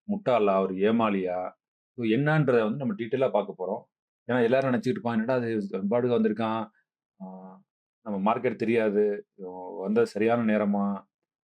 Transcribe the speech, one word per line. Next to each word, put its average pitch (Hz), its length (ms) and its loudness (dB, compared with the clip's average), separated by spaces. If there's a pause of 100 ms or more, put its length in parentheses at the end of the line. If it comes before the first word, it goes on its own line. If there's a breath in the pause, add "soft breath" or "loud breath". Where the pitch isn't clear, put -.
(120)
முட்டாளா, 104 500 2
ஒரு 95 140 -2
ஏமாளியா, 95 760 0 (440)
so 120 100 -6
என்னன்றதை 127 580 2
வந்து 110 140 -2
நம்ம 123 160 -4
டீட்டெயிலா 117 380 -2
பார்க்க 101 280 -2
போறோம். 92 220 -6 (480)
ஏன்னா 123 140 2
எல்லாரும் 131 300 2
நினைச்சிட்டு 123 200 0
இருப்பாங்க, 117 180 -6
"என்னடா 113 220 0
அது 113 340 -2 (220)
பாட்டுக்கு 120 300 2
வந்திருக்கான், 110 500 -2 (520)
ஆ, 95 400 -18 (400)
நம்ம 104 320 0
மார்க்கெட் 120 220 -2
தெரியாது, 104 800 2
இவன் 92 180 -14 (260)
வந்தது 107 280 2
சரியான 110 500 2
நேரமா, 101 460 0 (480)